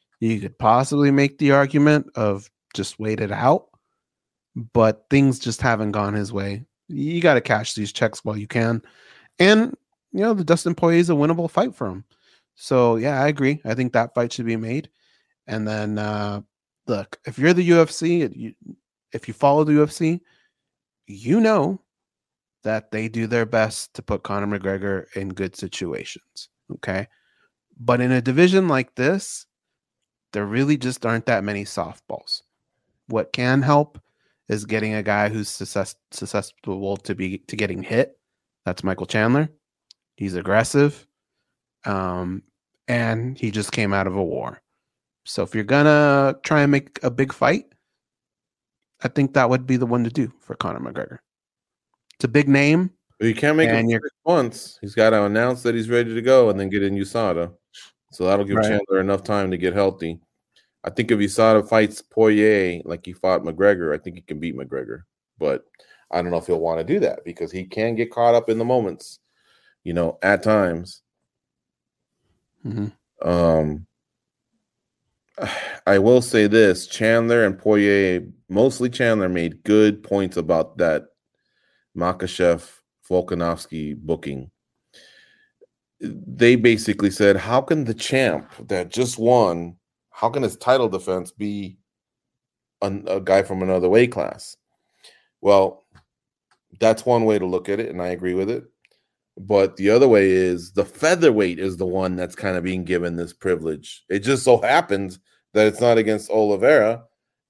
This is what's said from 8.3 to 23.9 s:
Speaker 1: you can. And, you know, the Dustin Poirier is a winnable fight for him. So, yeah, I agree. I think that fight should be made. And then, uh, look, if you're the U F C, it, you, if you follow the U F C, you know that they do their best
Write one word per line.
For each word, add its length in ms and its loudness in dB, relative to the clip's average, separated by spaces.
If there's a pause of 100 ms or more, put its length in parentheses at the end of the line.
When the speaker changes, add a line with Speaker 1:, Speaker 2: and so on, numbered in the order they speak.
Speaker 1:
you 100 -10
can. 340 -2 (560)
And, 380 4 (380)
you 80 -2
know, 120 2
the 120 -4
Dustin 300 0
Poirier 240 2
is 100 2
a 40 2
winnable 360 0
fight 260 -2
for 120 -8
him. 180 -12 (500)
So, 400 2
yeah, 260 -2
I 60 2
agree. 380 0
I 80 -4
think 180 -4
that 240 0
fight 160 -2
should 140 -8
be 100 -4
made. 320 -8 (580)
And 220 -6
then, 300 -6
uh, 420 -6 (480)
look, 380 -6
if 120 -14
you're 160 2
the 100 0
U 180 4
F 100 0
C, 300 -2
it, 120 -4
you, 220 -14 (560)
if 160 -12
you 60 -10
follow 320 2
the 80 0
U 100 6
F 80 -4
C, 300 -2 (840)
you 360 -2
know 400 0 (840)
that 280 -6
they 180 -6
do 180 -6
their 180 0
best 500 -2